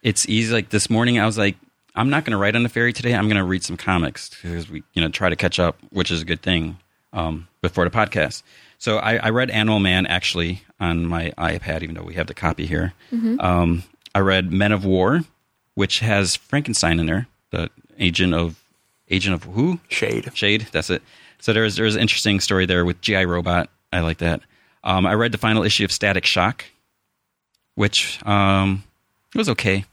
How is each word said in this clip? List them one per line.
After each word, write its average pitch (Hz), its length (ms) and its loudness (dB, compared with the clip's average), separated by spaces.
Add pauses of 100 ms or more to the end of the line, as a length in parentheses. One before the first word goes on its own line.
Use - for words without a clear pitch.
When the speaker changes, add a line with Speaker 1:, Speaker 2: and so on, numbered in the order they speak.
Speaker 1:
it's - 260 0
easy. 113 260 0
Like, 110 160 -2
this 104 200 -2
morning, 120 300 2
I 104 60 2
was 110 120 0
like, 101 180 0 (400)
"I'm 123 140 0
not 151 160 0
gonna 107 120 0
write 101 180 2
on 120 80 2
the 120 60 0
ferry 120 240 0
today. 120 200 -2
I'm 104 160 2
gonna 98 160 2
read 90 180 -2
some 87 140 -8
comics," 87 520 -2 (120)
'cause 85 280 -8
we, 78 140 -12 (100)
you 85 80 0
know, 82 80 0
try 92 200 0
to 85 60 0
catch - 240 -2
up, 87 180 2 (140)
which 95 200 0
is 85 100 -2
a 78 40 -10
good 82 160 -4
thing, 85 360 -2 (360)
um, 80 340 -6 (140)
before 90 220 0
the 87 80 0
podcast. 107 500 -2 (380)
So 107 180 0
I, 113 200 0
I - 140 0
read 123 180 0
Animal 107 300 2
Man, 92 260 2
actually, 87 560 -2 (180)
on 85 260 0
my 85 320 -4
iPad, 80 460 -4
even 82 120 -10
though 82 80 -12
we 82 100 -14
have 82 140 -4
the - 80 -12
copy 82 320 -2
here. 87 260 -2 (180)
Speaker 2:
Mm-hmm. 233 280 -2
Speaker 1:
Um, 87 440 2 (300)
I 101 60 2
read 95 320 2
Men 101 200 2
of 101 140 0
War, 95 360 4 (520)
which - 260 0
has 101 360 2
Frankenstein 107 640 0
in 80 80 0
there, 95 200 -2 (220)
the 85 220 -4 (260)
agent 90 380 2
of, 85 280 -2 (460)
agent 95 240 0
of 78 120 -4 (100)
who? 170 240 0 (100)
Speaker 3:
Shade. 110 460 -4
Speaker 1:
Shade, 107 360 0
that's 80 200 -2
it. 87 100 -2 (380)
So - 140 0
there's, 107 220 2
there's 107 200 2
an - 60 0
interesting 107 380 2
story 92 280 0
there 90 180 2
with 87 160 -2
G 104 140 0
I 95 80 2
Robot. 87 440 0 (240)
I 90 100 0
like 82 180 -2
that. 82 220 0 (420)
Um, 92 240 2
I 98 80 2
read 117 160 0
the 110 80 -6
final 110 240 2
issue 101 200 2
of 95 80 -2
Static 95 340 0
Shock, - 400 0 (1080)
which, - 540 -2
um, 98 560 2 (500)
it - 60 -2
was 208 100 0
okay. 98 420 0